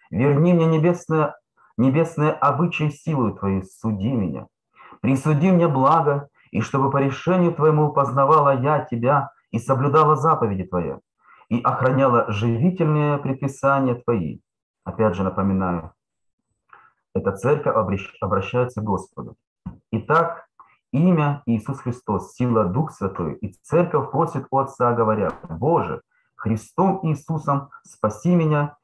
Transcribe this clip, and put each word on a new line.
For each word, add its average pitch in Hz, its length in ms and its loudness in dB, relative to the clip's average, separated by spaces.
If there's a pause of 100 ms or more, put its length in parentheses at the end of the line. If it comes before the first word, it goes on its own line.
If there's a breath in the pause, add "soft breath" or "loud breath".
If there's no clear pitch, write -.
(120 soft breath)
Верни 143 400 4
мне 165 140 4
небесное, 160 680 0 (420 soft breath)
небесные 151 540 2
обычаи 151 600 0
силою 123 440 -4
Твоей, 98 300 -4
суди 107 480 -4
меня. 87 340 -4 (540 loud breath)
Присуди 147 500 2
мне 170 160 6
благо, 143 600 2 (240 soft breath)
и - 80 -2
чтобы 135 320 0
по 139 60 0
решению 170 560 0
Твоему 151 380 2
познавала 139 600 4
я 135 300 0
Тебя 120 480 -2 (180 loud breath)
и - 80 -2
соблюдала 143 560 2
заповеди 127 480 0
Твои, 87 300 -4 (560 soft breath)
и 117 120 -2
охраняла 123 680 2
живительные 147 880 0
предписания 135 800 -2
Твои. 92 420 -4 (460)
Опять 101 320 0
же 95 80 -2
напоминаю, 95 680 -2 (1200 soft breath)
эта 95 180 -4
церковь 131 420 -2
обращ-, 92 460 -4
обращается 104 600 -4
к 107 40 -6
Господу. - 500 -8 (560)
Итак, 156 560 -2 (460 soft breath)
имя 151 540 2
Иисус 117 340 -4
Христос, - 540 -6
сила 117 300 0
Дух 117 280 -2
Святой, 95 420 -6
и - 180 -12 (100)
церковь 165 500 -2
просит 160 400 -4
у 135 60 2
Отца, 123 340 0
говоря: 107 400 0 (160)
«Боже, 104 540 -2 (340)
Христом 185 640 -2
Иисусом 147 680 -4 (160 loud breath)
спаси - 500 -2
меня 151 500 0